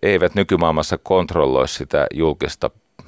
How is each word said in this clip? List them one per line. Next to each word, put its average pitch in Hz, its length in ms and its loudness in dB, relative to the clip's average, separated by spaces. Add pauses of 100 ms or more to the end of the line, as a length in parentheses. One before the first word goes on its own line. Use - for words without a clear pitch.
eivät 90 320 2
nykymaailmassa 85 640 0
kontrolloi 69 680 0
sitä 71 460 -2
julkista, 76 560 -2 (380)